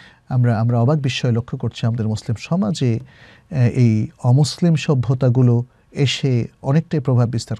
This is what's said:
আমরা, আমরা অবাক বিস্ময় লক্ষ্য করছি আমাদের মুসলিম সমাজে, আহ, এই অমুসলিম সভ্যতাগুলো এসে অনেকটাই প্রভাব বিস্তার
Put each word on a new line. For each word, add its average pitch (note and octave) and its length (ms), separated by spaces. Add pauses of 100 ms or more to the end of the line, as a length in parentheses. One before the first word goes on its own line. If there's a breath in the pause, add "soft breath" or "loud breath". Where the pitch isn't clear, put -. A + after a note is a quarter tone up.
(300 loud breath)
আমরা, B2 300
আমরা A#2+ 200
অবাক C#3 180
বিস্ময় C3 340
লক্ষ্য A#2 260
করছি - 280
আমাদের A2+ 220
মুসলিম G#2+ 320
সমাজে, E3 600
আহ, - 580
এই A#2+ 500 (160)
অমুসলিম D3+ 520
সভ্যতাগুলো B2+ 880 (280 soft breath)
এসে B2+ 560 (140)
অনেকটাই D#3 380
প্রভাব B2 300
বিস্তার A#2 300